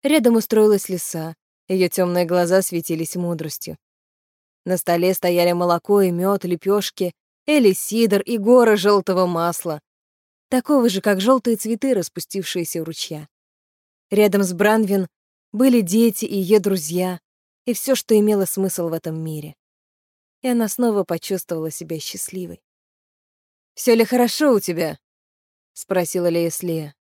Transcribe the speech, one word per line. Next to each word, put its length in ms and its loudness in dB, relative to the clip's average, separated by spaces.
Рядом 320 4
устроилась 520 2
лиса, 480 -8
её 220 0
тёмные 360 0
глаза 360 2
светились 540 -6
мудростью. 640 -8
На 120 0
столе 360 0
стояли 400 2
молоко 480 2
и 100 2
мёд, 340 -2
лепёшки, 680 -2
Эли 260 4
сидр 480 0
и 160 -4
горы 400 6
жёлтого 480 2
масла, 560 -4
такого 400 2
же, 120 -2
как 180 0
жёлтые 380 2
цветы, 360 -2
распустившиеся 880 -6
у 40 -8
ручья. 420 -12
Рядом 320 4
с 100 -4
Бранвин 540 2
были 300 4
дети 440 2
и 120 -6
её 220 4
друзья, 600 -2
и 80 -2
всё, 220 0
что 220 2
имело 280 2
смысл 440 -4
в 40 -4
этом 280 -8
мире. 340 -12
И 40 -4
она 200 0
снова 360 0
почувствовала 680 -6
себя 280 -10
счастливой. 640 -12
«Всё 220 2
ли 100 4
хорошо 480 2
у 60 2
тебя?» 400 -6
спросила 540 -4
Леслия. 680 -4